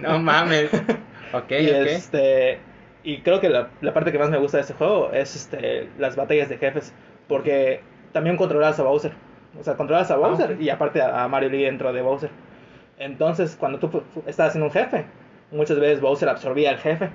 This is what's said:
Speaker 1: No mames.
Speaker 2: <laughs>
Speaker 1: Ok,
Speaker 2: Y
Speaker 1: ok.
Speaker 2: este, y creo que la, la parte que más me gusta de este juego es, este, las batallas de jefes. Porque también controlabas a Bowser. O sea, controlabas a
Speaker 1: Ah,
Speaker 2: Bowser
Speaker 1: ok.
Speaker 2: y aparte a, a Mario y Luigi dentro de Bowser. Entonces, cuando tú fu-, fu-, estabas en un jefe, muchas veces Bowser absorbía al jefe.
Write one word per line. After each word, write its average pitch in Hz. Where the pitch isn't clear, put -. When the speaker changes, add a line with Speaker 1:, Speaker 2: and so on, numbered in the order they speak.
Speaker 1:
No 156
mames. 156
Speaker 2:
<laughs> -
Speaker 1:
Ok, 123
Speaker 2:
Y 151
Speaker 1:
ok. 139
Speaker 2:
este, 135
y 147
creo 185
que 185
la, 123
la -
parte 160
que 147
más 147
me 156
gusta 139
de 139
este 139
juego 170
es, 139
este, 120
las 131
batallas 139
de 127
jefes. 143
Porque 135
también 160
controlabas 156
a 143
Bowser. 147
O -
sea, 143
controlabas 160
a -
Speaker 1:
Ah, 139
Speaker 2:
Bowser 170
Speaker 1:
ok. 156
Speaker 2:
y 151
aparte 147
a, 127
a 123
Mario 135
y -
Luigi 139
dentro 131
de 127
Bowser. 143
Entonces, 156
cuando 139
tú 156
fu-, 160
fu-, 160
estabas 156
en 156
un 147
jefe, 208
muchas 151
veces 147
Bowser 139
absorbía 139
al 131
jefe. 160